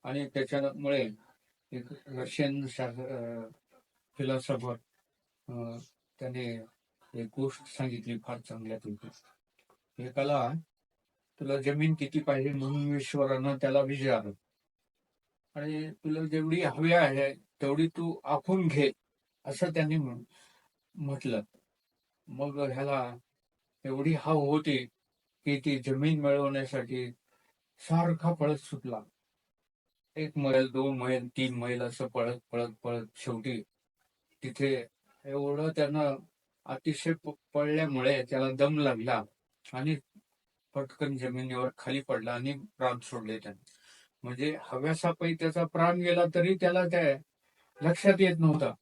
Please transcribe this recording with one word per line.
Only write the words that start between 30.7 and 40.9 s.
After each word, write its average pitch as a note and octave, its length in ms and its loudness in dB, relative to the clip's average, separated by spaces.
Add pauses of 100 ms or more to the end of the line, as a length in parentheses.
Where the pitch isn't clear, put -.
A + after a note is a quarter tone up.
मैल, B2 300 0
तीन B2+ 260 -2
मैल B2 280 -4
असं B2 260 -6
पळत, A#2+ 320 -2 (120)
पळत, A#2+ 180 -2 (140)
पळत A#2 220 -4 (100)
शेवटी A2+ 480 -6 (840)
तिथे C3 400 0 (400)
एवढं C#3+ 440 -2
त्यानं D3 460 2 (500)
अतिशय D3+ 480 -2 (100)
प-, D#3 60 -8 (240)
पडल्यामुळे D3 760 2
त्याला C3 220 0
दम C#3+ 280 2
लागला A#2+ 440 0 (500)
आणि C#3+ 220 0 (800)
पटकन C#3 400 -4